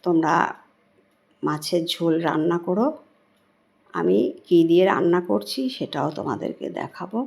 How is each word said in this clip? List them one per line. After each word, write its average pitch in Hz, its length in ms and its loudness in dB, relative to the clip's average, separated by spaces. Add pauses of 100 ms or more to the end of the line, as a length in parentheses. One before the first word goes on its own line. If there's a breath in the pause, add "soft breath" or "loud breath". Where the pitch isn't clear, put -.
তোমরা 165 300 2 (1080)
মাছের 151 440 -2
ঝোল 165 340 0
রান্না 165 380 0
করো। 185 280 0 (1080)
আমি 180 240 2 (260)
কী 175 200 4
দিয়ে 170 200 6
রান্না 180 440 2
করছি 202 320 -4 (100)
সেটাও 143 400 -4
তোমাদেরকে - 600 -6
দেখাবো। - 560 -10